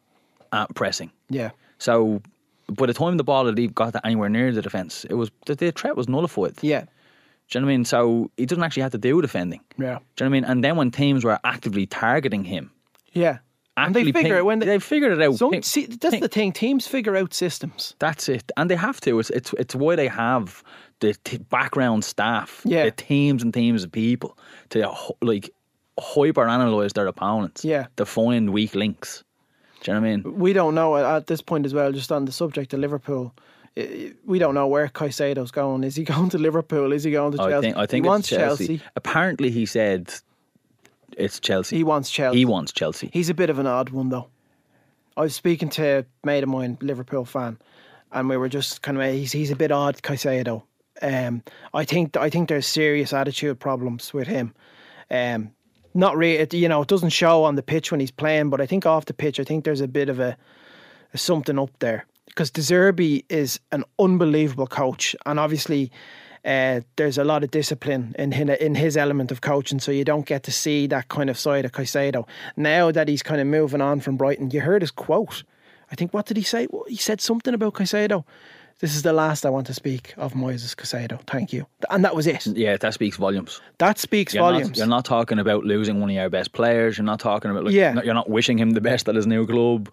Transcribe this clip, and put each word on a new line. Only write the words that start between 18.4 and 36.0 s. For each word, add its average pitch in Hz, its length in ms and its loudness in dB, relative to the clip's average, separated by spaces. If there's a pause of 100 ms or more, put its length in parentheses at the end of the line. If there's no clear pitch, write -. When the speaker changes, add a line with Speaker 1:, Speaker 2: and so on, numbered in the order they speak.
Speaker 1:
and 165 140 2
they 180 40 2
have 196 280 -2
to. 120 160 2
It's, 113 100 0
it's, 123 300 -4
it's - 160 -4
why 151 220 2
they 143 120 2
have 117 560 -2 (360)
the 104 120 4 (120)
t-, - 120 -8
background 127 680 0
staff, 107 600 -4
Speaker 2:
Yeah. 160 220 2
Speaker 1:
the 110 60 2
teams 143 500 2
and 117 100 0
teams 117 320 2
of 85 80 -12
people 117 460 -2 (320)
to 107 180 0
ho-, - 320 -10
like, 107 300 0 (500)
hyper 143 460 2
analyse 113 480 2
their 101 120 0
opponents. 101 600 -2
Speaker 2:
Yeah. 143 220 -2 (100)
Speaker 1:
To 104 80 0
find 113 480 2
weak 107 200 0
links. - 480 -4 (600)
Do - 100 -6
you - 20 0
know 107 60 0
what 110 80 0
I 110 80 0
mean? 98 220 -6
Speaker 2:
We 185 160 2
don't 165 200 2
know 160 220 4
at, 143 80 2
at 151 220 0
this 160 160 -4
point 147 240 -2
as 135 80 -4
well. 143 180 0
Just 135 180 -6
on 143 140 0
the 131 80 -4
subject 147 400 -6
of 135 80 -2
Liverpool, 139 540 -4 (420)
i-, - 60 -6
i-, - 300 -10 (120)
we 185 140 0
don't 156 160 2
know 139 140 2
where 143 200 2
Caicedo's 139 600 -4
going. 135 340 -2
Is 135 120 -6
he 160 80 -4